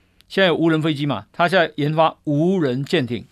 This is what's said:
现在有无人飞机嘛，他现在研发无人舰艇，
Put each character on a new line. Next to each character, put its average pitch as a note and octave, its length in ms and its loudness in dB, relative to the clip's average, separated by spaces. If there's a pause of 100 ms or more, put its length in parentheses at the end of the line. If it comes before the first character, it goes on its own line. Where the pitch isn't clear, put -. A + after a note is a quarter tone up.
(280)
现 - 120 -4
在 F#3+ 80 4
有 D#3 80 2
无 D#3+ 140 2
人 D#3 100 0
飞 D#3+ 140 0
机 C#3 100 -4
嘛， A#2+ 260 -4
他 F3 160 0
现 F3+ 120 2
在 D#3+ 180 2
研 D3+ 180 -2
发 D#3+ 300 2
无 E3 340 0
人 C3+ 260 -2
舰 D3 220 -2
艇， A2+ 260 -8